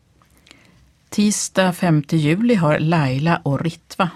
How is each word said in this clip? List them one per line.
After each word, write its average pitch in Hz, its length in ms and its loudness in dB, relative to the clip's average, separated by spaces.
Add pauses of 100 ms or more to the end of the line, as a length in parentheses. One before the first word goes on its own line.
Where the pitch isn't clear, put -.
(1080)
Tisdag 196 640 0
femte 165 440 0
juli 185 380 2
har 156 240 2
Laila 156 640 0
och 139 180 -2
Ritva - 540 -6